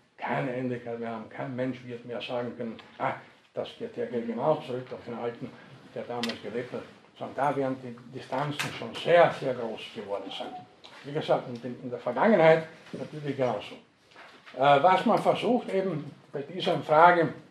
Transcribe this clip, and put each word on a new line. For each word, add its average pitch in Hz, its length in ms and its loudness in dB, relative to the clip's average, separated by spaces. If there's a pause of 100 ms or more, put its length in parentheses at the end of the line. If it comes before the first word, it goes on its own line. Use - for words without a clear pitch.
(160)
keine 139 380 -4
Ähnlichkeit 123 460 -6
mehr 117 100 -6
haben. 107 180 -10
Kein 131 280 -10
Mensch 127 280 -4
wird 120 200 -12
mehr 117 160 -8
sagen 123 360 -6
können, 113 200 -8 (220)
„Ah, 131 160 -2 (400)
das 120 140 -6 (100)
geht - 180 -10
ja 120 100 -4
genau 120 600 -2
zurück 127 260 -6
auf 117 140 -12
den 120 80 -10
Alten, 117 360 -8 (440)
der 123 100 -8
damals 120 380 -8
gelebt 120 300 -8
hat.“ 117 100 -8 (360)
Sondern 107 180 -10
da 135 200 0
werden 131 260 -2
die 123 360 -14
Distanzen 139 600 -4
schon 113 160 -10
sehr, 165 460 6
sehr 135 140 -2
groß 113 260 -6 (160)
geworden 98 420 -8
sein. - 140 -10 (520)
Wie 139 80 -12
gesagt, 143 360 0
in 120 120 -10
den, 123 220 -10
in 127 80 -8
der 120 80 -6
Vergangenheit 160 720 6 (240)
natürlich 143 440 -8
genauso. 120 380 -2 (800)
Äh, 143 280 6
was 185 220 6
man 208 140 4
versucht, 202 520 2
eben 180 400 -2 (200)
bei 139 120 -6
dieser 180 380 -2
Frage 160 540 6 (160)